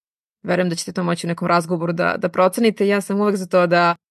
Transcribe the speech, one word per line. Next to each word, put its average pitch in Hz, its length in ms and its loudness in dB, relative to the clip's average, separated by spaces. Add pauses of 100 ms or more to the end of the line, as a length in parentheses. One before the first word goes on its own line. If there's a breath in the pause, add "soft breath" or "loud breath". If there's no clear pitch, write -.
(420)
verujem 180 260 0
da 170 60 -4
ćete 175 180 -8
to 185 100 -4
moći 170 240 -4
u - 20 -4
nekom 170 200 -4
razgovoru 170 440 0
da, 170 260 0
da 180 100 -2
procenite. 202 600 2
Ja 202 120 2
sam 202 200 -4
uvek 208 160 2
za 185 100 -6
to 180 200 2
da 175 300 2 (140)